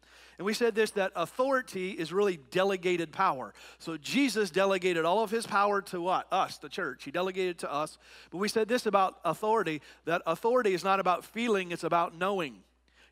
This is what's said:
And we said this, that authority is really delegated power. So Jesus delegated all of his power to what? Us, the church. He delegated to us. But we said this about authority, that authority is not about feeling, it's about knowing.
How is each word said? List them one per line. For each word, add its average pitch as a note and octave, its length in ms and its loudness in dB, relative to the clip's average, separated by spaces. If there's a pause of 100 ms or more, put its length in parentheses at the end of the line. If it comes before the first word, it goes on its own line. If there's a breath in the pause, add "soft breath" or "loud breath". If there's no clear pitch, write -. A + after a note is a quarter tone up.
(380 loud breath)
And F3 80 -8
we G#3+ 80 0
said A3+ 220 0
this, A3 160 2
that F#3+ 240 -2
authority G#3 760 -2
is E3 200 -6
really F#3+ 260 2 (140)
delegated F3+ 640 0
power. C#3+ 400 0 (260 loud breath)
So E3 160 -8
Jesus G3+ 540 0
delegated F#3 560 2
all G3 180 2
of G3 80 -4
his A3+ 160 -2
power G3+ 360 2
to F3+ 180 -8
what? E3+ 320 -2
Us, F3+ 240 0
the D3+ 100 -14
church. D3 380 -8
He C#3 60 -12
delegated F#3 480 -2
to - 120 -8
us. D3 260 -4 (320 loud breath)
But E3 100 -6
we G#3 100 0
said A3 180 0
this A#3 200 0
about G3 360 2
authority, E3+ 580 0 (220 loud breath)
that E3+ 240 -2
authority A3 460 2
is E3 100 -2
not G3 160 2
about F3+ 240 0
feeling, G#3 480 -2
it's E3+ 140 -6
about E3+ 320 0
knowing. F3 400 -2 (540 soft breath)